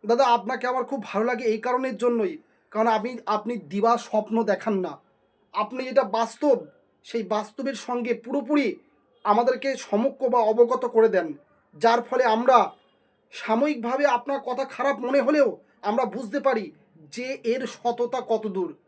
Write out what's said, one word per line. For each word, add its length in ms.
দাদা, 200
আপনাকে 420
আমার 160
খুব 200
ভালো 220
লাগে 200
এই 120
কারণের 400
জন্যই, 400
কারণ 160
আপনি, 380
আপনি 320
দিবা 400
স্বপ্ন 460
দেখান 360
না, 180
আপনি 300
যেটা 200
বাস্তব, 600
সেই 200
বাস্তবের 500
সঙ্গে 400
পুরোপুরি 640
আমাদেরকে 520
সমক্ষ 480
বা 160
অবগত 460
করে 240
দেন, 240
যার 240
ফলে 220
আমরা 520
সাময়িকভাবে 760
আপনার 340
কথা 260
খারাপ 340
মনে 220
হলেও 360
আমরা 240
বুঝতে 340
পারি 320
যে 320
এর 240
সততা 600
কত 200
দূর। 280